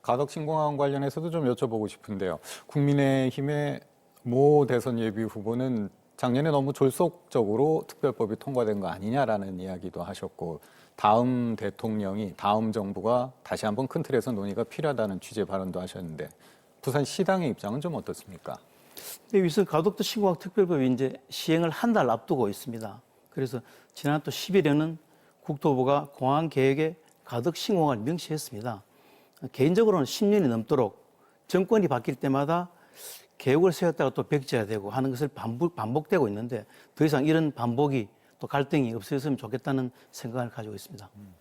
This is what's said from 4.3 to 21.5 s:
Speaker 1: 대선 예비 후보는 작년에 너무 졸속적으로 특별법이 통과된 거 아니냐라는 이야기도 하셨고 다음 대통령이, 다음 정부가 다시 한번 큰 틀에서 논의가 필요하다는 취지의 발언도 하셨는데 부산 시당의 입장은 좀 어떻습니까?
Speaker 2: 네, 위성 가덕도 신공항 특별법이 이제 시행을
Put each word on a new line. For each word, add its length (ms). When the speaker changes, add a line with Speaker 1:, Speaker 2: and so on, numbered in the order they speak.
Speaker 1:
대선 320
예비 240
후보는 640
작년에 320
너무 240
졸속적으로 1120
특별법이 500
통과된 420
거 80
아니냐라는 720
이야기도 420
하셨고 600
다음 640
대통령이, 800
다음 340
정부가 600
다시 220
한번 220
큰 140
틀에서 300
논의가 320
필요하다는 560
취지의 260
발언도 360
하셨는데 480
부산 220
시당의 460
입장은 320
좀 140
어떻습니까? 640
Speaker 2:
네, 120
위성 220
가덕도 380
신공항 360
특별법이 540
이제 200
시행을 400